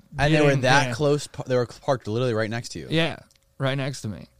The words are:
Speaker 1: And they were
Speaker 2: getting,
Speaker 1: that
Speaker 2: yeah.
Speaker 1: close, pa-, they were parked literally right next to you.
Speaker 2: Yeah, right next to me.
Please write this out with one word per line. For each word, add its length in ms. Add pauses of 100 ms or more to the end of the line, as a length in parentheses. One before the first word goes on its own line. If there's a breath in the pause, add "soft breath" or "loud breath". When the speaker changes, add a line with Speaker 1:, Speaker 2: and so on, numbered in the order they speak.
(180)
Speaker 1:
And 140
they 80
were 80
Speaker 2:
getting, 140
Speaker 1:
that 260
Speaker 2:
yeah. 60
Speaker 1:
close, 320
pa-, 200
they 100
were 100
parked 400
literally 260
right 160
next 220
to 80
you. 120
Speaker 2:
Yeah, 260 (420)
right 160
next 280
to 60
me. 200 (120)